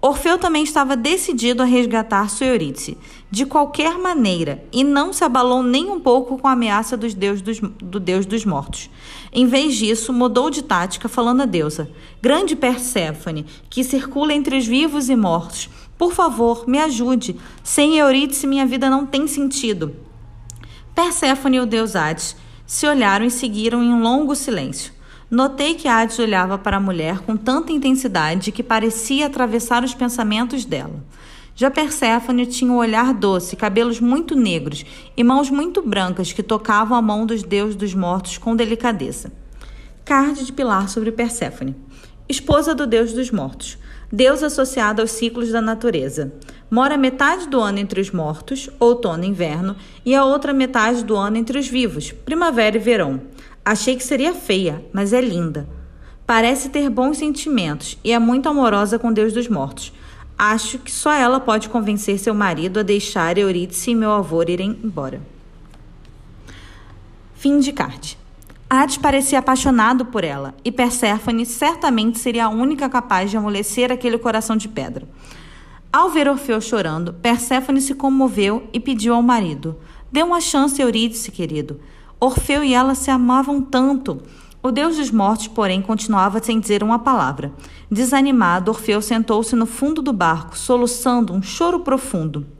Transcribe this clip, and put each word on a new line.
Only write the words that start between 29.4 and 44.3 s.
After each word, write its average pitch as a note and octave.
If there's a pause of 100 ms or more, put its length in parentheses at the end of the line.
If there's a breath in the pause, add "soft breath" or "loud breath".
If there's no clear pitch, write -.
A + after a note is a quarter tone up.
os C4
pensamentos A#3+
dela. D3+ (500 loud breath)
Já C4+
Perséfone B3
tinha B3
um B3
olhar A#3
doce, G3
cabelos A3+
muito C#4
negros E3 (320 loud breath)
e A#3+
mãos C4
muito E4+
brancas F#3+
que G#3+
tocavam G#3+
a A#3
mão G#3+
dos A3
deuses G3+
dos F#3+
mortos F#3
com A3+
delicadeza. A3+ (760 loud breath)
Card C#4
de B3+
Pilar G3+
sobre A3
Perséfone. A#3 (520 loud breath)
Esposa D4+
do C#4
deus A3+
dos B3
mortos. C#3 (340 loud breath)
Deus B3+